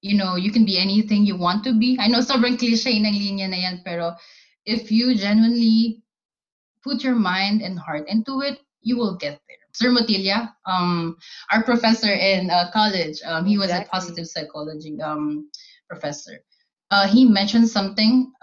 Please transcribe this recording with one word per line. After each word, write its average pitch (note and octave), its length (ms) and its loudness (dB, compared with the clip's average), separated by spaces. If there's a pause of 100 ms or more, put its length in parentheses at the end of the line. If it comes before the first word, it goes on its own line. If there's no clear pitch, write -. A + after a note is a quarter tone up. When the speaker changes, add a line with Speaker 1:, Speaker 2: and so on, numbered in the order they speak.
Speaker 1:
You G3+ 160 0
know, F#3 160 -2
you F#3 160 -2
can A3 160 4
be F#3 160 0
anything G#3 400 2
you F#3+ 160 2
want F3+ 260 0
to B3 140 2
be. B3 240 2
I G#3 80 2
know A#3+ 80 2
sobrang B3 400 2
cliche A#3 400 0
ng G#3 160 0
linya G3 400 -4
na F3+ 80 -4
yan, F3+ 240 -8
pero E3+ 320 -6 (480)
if A3+ 240 -4
you A#3+ 240 2
genuinely A3+ 880 2 (800)
put C4+ 240 -6
your B3+ 80 2
mind G3+ 480 0
and F#3 160 -8
heart D3+ 320 -8
into C4 320 -2
it, C#4 240 -6 (220)
you B3 100 0
will G#3 220 -2
get C#3+ 320 -10
there. - 80 -20 (160)
Sir B3 160 0
Motilla, A3 640 0 (100)
um, F3 540 -2 (320)
our A3 160 2
professor A#3 480 0
in, F#3 400 0
uh, F3 180 0
college, F#3+ 540 0
um, E3 180 -4
he G3+ 140 2
was G3 160 0
a F#3+ 80 -4
Speaker 2:
Exactly. - 100 -14
Speaker 1:
positive F3 380 -8
psychology, D#3 720 -12
um, D#3+ 480 -6 (400)
professor. - 480 -12 (560)
Uh, G3 160 4
he B3 160 8
mentioned G#3+ 420 4
something A3 600 2 (120)